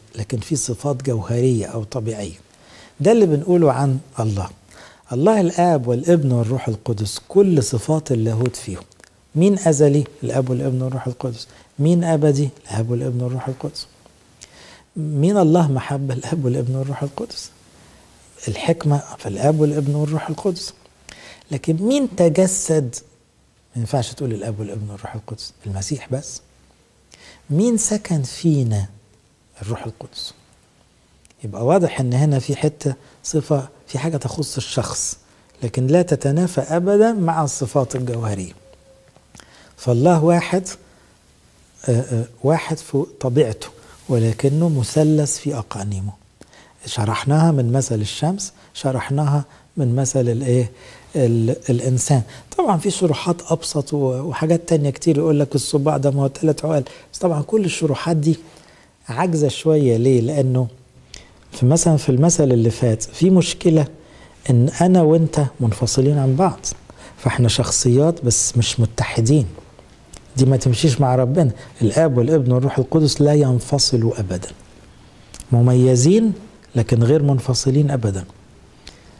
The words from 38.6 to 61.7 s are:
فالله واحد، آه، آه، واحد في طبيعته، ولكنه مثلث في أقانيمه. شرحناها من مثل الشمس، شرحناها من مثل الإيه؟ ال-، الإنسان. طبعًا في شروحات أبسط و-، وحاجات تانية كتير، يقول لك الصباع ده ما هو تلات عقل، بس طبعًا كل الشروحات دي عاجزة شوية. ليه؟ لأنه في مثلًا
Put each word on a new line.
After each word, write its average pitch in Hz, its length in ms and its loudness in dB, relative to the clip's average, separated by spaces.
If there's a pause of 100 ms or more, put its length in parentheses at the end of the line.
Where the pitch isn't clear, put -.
فالله 151 480 2
واحد، 175 440 0 (1200)
آه، 120 120 2
آه، 120 240 -4 (200)
واحد 156 320 0
في - 280 -6 (160)
طبيعته، 123 480 -2 (400)
ولكنه 135 600 0
مثلث 151 680 0
في 143 200 -6
أقانيمه. 101 540 -8 (760)
شرحناها 143 640 0
من 123 200 0
مثل 127 280 0
الشمس، 165 520 -4 (220)
شرحناها 139 680 -2 (320)
من 123 200 0
مثل 135 320 0
الإيه؟ 123 420 0 (460)
ال-، 117 400 2 (140)
الإنسان. 123 520 0 (360)
طبعًا 240 200 2
في 196 120 -2
شروحات 175 460 -2 (120)
أبسط 151 460 -4
و-، - 40 -2
وحاجات 143 680 0
تانية 147 220 2
كتير، 143 280 0
يقول 151 220 2
لك 139 140 0
الصباع 143 420 0
ده 139 140 0
ما 139 120 0
هو 139 40 2
تلات 151 380 -2
عقل، 151 200 0 (280)
بس - 60 -16
طبعًا 160 240 0
كل 214 220 0
الشروحات 160 520 -2
دي 151 200 2 (720)
عاجزة 151 400 0
شوية. 143 480 2
ليه؟ 123 240 4
لأنه 127 460 0 (880)
في - 140 0
مثلًا 160 300 4